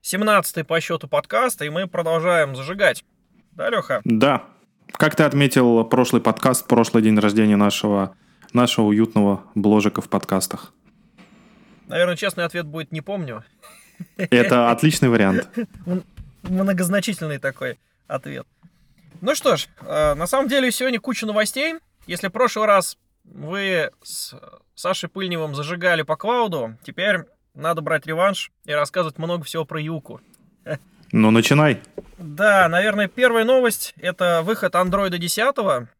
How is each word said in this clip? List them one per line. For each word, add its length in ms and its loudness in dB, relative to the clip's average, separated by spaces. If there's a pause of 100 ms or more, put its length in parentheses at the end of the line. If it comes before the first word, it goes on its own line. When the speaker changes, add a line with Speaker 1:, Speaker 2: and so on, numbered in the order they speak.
Speaker 1:
семнадцатый 640 0
по 160 0
счету 260 -6
подкаст, 560 -2
и 80 -6
мы 160 -4
продолжаем 680 0
зажигать. 480 -2 (480)
Да, 180 -4
Леха? 340 -2
Speaker 2:
Да. 400 2 (480)
Как 220 2
ты 80 4
отметил 640 4
прошлый 360 2
подкаст, 460 0
прошлый 360 4
день 160 6
рождения 380 4
нашего, 600 0 (360)
нашего 340 2
уютного 580 2 (100)
бложика 480 2
в 60 -14
подкастах? 640 -4 (1120)
Speaker 1:
Наверное, 300 0
честный 280 -4
ответ 220 -6
будет: 240 -10
«Не 120 -8
помню». 420 -8 (720)
Speaker 2:
Это 560 0
отличный 360 0
вариант. 400 2 (200)
Speaker 1:
<laughs> 180 -18
М-, 160 -4 (400)
многозначительный 960 -2
такой 400 -8 (300)
ответ. 380 -10 (720)
Ну 160 0
что 200 2
ж, 120 -6 (120)
э, 340 0
на 120 -4
самом 220 0
деле 240 0
сегодня 260 -2
куча 260 -6
новостей. 520 -2 (300)
Если 220 -8
в 40 -8
прошлый 340 0
раз 320 2 (260)
вы 680 -4 (120)
с 320 -14 (400)
Сашей 340 -6
Пыльневым 460 -6
зажигали 480 -2
по 120 -2
клауду, 680 -2
теперь 360 -2 (340)
надо 260 -4
брать 260 -4
реванш 460 -2 (140)
и 60 -6
рассказывать 440 -2
много 280 -6
всего 200 -6
про 160 -8
Юку. 400 -10 (440)
<laughs> 140 -8 (340)
Speaker 2:
Ну, 180 4
начинай. 500 4 (380)
Speaker 1:
Да, 500 2
наверное, 380 0
первая 380 2
новость — 520 0
это 460 0
выход 320 -2
Андроида 420 0
десятого. 720 -2 (120)